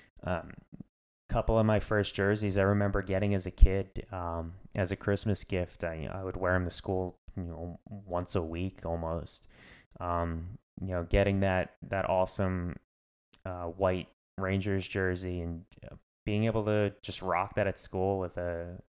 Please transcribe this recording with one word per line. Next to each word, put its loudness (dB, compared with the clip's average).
um, -4
a -14
couple 2
of 4
my 4
first 0
jerseys 2
I 4
remember 2
getting 0
as 0
a -6
kid, 6
um, -6
as 0
a -2
Christmas 0
gift. -4
I, -6
I -8
would -6
wear 2
'em 2
to -2
school, -2
you -6
know, -10
once -4
a 2
week -4
almost. -4
Um, -4
you -6
know, -2
getting 4
that, 0
that -2
awesome, 0
uh, -8
white 2
Rangers 2
jersey 0
and, -6
uh, -16
being 2
able 2
to 2
just -8
rock 0
that 2
at -2
school 0
with -4
a, -6